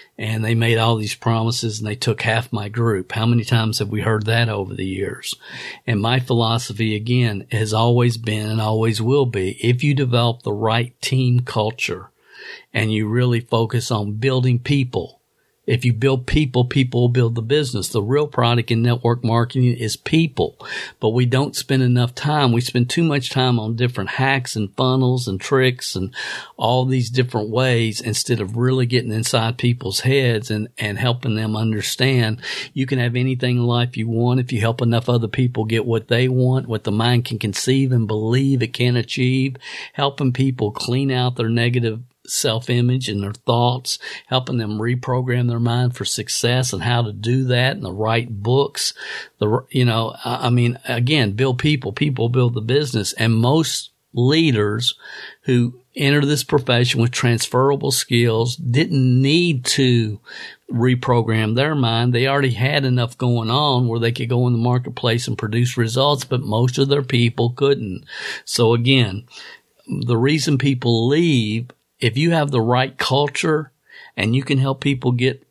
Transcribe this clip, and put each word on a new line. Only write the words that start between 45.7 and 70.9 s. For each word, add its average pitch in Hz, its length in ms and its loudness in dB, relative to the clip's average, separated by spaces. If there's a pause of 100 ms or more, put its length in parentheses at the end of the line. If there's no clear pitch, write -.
for - 80 -6
success 123 680 -2
and 92 80 -4
how 120 220 0
to 104 100 -4
do 120 320 0
that 127 300 2
and - 100 -10
the 92 80 -8
right 113 380 0
books. 117 640 -2 (440)
The, 107 100 0
r-, 117 220 -2
you 127 140 2
know, 113 300 0 (100)
I, 123 220 -4
I 120 40 2
mean, 120 360 2
again, 120 460 2
build 127 260 0
people, 147 340 0
people 127 360 0
build 123 260 2
the 113 60 -4
business. 123 540 0
And 113 200 2
most 131 560 0 (240)
leaders 120 800 2 (480)
who 123 380 0 (160)
enter 143 280 2
this 143 200 0
profession 123 580 2
with 117 80 2
transferable 127 800 0
skills 117 640 2
didn't 127 680 2
need 147 440 2
to 117 560 2 (500)
reprogram 117 840 2
their 147 180 0
mind. 120 400 2
They 127 140 2
already 139 240 2
had 135 320 0
enough 123 340 0
going 120 320 0
on 131 380 2
where 113 100 0
they 117 140 0
could 123 160 -6
go 123 180 2
in 123 60 2
the 117 80 2
marketplace 123 680 0
and 113 100 -4
produce 117 400 -2
results, 131 480 0
but 123 160 -2
most 117 380 0
of 139 100 2
their 139 140 2
people 120 480 0
couldn't. 120 540 -2 (400)
So 117 300 2
again, 120 520 2 (600)
the 120 280 -2
reason 143 400 2
people 123 520 2